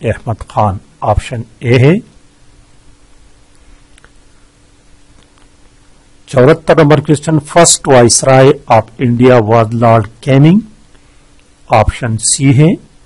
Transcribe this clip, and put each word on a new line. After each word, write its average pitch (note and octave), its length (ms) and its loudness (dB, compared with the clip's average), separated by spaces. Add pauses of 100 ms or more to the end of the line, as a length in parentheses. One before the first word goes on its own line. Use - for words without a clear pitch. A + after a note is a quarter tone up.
अहमद A2 460 -8
खान, G#2 300 -4 (220)
ऑप्शन A2+ 420 -6 (180)
ए B2 160 0
है। C#3 160 2 (4000)
चौहत्तर D#3 520 0
नंबर D3 200 2
question, D#3 380 -4 (140)
first - 400 0
viceroy C3 600 2 (180)
of A2+ 200 0 (160)
India A#2+ 340 2 (100)
was A2+ 200 0 (140)
Lord A2+ 260 0 (160)
Canning, D3 340 2 (1120)
Option A2+ 520 -2
सी C#3 300 -2
है। D#3 220 2 (320)